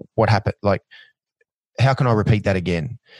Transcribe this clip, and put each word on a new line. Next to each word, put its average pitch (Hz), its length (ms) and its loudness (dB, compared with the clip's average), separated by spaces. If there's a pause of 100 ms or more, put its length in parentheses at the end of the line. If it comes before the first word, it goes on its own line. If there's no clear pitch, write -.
(160)
what 113 140 2
happened, 107 320 0
like, 98 200 0 (1000)
how 123 140 4
can 139 120 -2
I 123 60 2
repeat 107 320 2
that 98 140 0
again? 87 420 -4 (200)